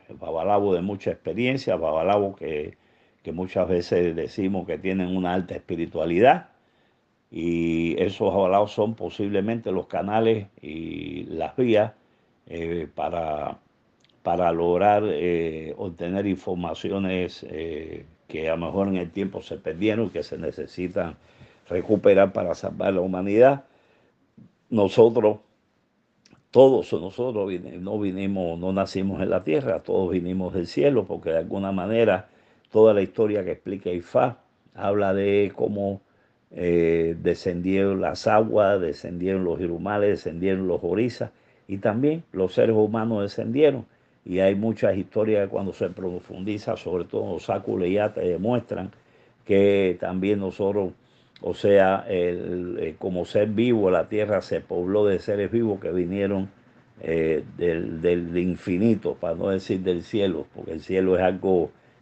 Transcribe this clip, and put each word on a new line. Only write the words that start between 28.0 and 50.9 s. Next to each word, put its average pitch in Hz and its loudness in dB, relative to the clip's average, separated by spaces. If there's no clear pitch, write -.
no 92 -4
nacimos 95 -2
en 95 -2
la 92 0
tierra, 131 -2
todos 95 0
vinimos 90 -2
del 90 -2
cielo, 139 2
porque 85 -6
de 80 0
alguna 98 -4
manera 104 2
toda 110 8
la 101 4
historia 104 0
que 87 -4
explica 95 -8
Ifá 120 0
habla 101 0
de 101 2
cómo, 98 -2
eh, 82 2
descendieron 92 0
las - -4
aguas, 107 4
descendieron 87 -2
los 82 -2
irumales, 95 0
descendieron 92 -2
los 87 0
orisas, 107 -2
y 98 -8
también 135 0
los 92 -2
seres 113 4
humanos 110 2
descendieron. 117 0
Y 90 -4
hay 98 4
muchas 104 0
historias 104 0
que 98 -6
cuando 98 -4
se 95 -4
profundiza, 95 -8
sobre 87 -4
todo 104 -6
en 98 -6
Osaku 98 -4
Leyate, 101 0
demuestran 92 -2
que 98 4
también 92 0
nosotros, 98 -2